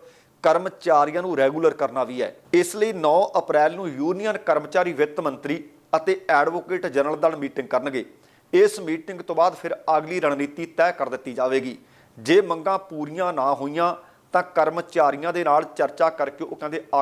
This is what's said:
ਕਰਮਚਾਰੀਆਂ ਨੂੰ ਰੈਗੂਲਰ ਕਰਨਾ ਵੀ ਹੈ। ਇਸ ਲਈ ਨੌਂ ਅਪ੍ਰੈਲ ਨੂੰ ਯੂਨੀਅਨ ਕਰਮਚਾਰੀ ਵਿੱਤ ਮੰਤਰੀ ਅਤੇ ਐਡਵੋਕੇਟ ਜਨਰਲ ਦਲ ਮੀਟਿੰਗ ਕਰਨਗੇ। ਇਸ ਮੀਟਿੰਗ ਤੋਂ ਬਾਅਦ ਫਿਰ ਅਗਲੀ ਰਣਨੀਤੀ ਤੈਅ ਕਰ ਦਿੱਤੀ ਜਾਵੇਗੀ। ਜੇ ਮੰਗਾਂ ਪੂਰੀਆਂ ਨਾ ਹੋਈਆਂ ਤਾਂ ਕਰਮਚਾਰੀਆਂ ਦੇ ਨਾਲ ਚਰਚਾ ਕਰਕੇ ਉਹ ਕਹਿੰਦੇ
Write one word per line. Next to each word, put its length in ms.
ਕਰਮਚਾਰੀਆਂ 800
ਨੂੰ 140
ਰੈਗੂਲਰ 380
ਕਰਨਾ 300
ਵੀ 180
ਹੈ। 140
ਇਸ 240
ਲਈ 160
ਨੌਂ 460
ਅਪ੍ਰੈਲ 360
ਨੂੰ 140
ਯੂਨੀਅਨ 500
ਕਰਮਚਾਰੀ 540
ਵਿੱਤ 280
ਮੰਤਰੀ 480
ਅਤੇ 240
ਐਡਵੋਕੇਟ 560
ਜਨਰਲ 300
ਦਲ 200
ਮੀਟਿੰਗ 320
ਕਰਨਗੇ। 360
ਇਸ 280
ਮੀਟਿੰਗ 400
ਤੋਂ 140
ਬਾਅਦ 200
ਫਿਰ 220
ਅਗਲੀ 240
ਰਣਨੀਤੀ 460
ਤੈਅ 260
ਕਰ 160
ਦਿੱਤੀ 240
ਜਾਵੇਗੀ। 460
ਜੇ 220
ਮੰਗਾਂ 380
ਪੂਰੀਆਂ 540
ਨਾ 220
ਹੋਈਆਂ 420
ਤਾਂ 100
ਕਰਮਚਾਰੀਆਂ 880
ਦੇ 120
ਨਾਲ 200
ਚਰਚਾ 460
ਕਰਕੇ 340
ਉਹ 120
ਕਹਿੰਦੇ 280